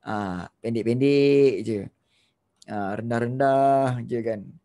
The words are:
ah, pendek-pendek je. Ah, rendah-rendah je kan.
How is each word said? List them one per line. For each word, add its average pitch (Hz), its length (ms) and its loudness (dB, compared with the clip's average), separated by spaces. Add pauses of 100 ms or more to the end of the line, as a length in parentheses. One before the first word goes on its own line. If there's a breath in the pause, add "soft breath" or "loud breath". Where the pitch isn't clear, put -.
ah, 95 400 -6 (160)
pendek-pendek 135 920 4 (120)
je. 110 140 -4 (880)
Ah, 104 320 -6
rendah-rendah 131 1040 0
je 120 180 -6
kan. 110 180 -4 (240)